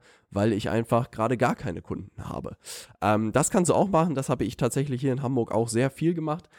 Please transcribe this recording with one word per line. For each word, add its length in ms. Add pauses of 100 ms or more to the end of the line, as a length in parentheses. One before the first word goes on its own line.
(300)
Weil 240
ich 160
einfach 400
gerade 260
gar 180
keine 280
Kunden 440
habe.“ 300 (460)
Ähm, 300
das 180
kannst 180
du 60
auch 160
machen, 240
das 160
habe 140
ich 120
tatsächlich 460
hier 100
in 80
Hamburg 320
auch 160
sehr 220
viel 240
gemacht. 340 (100)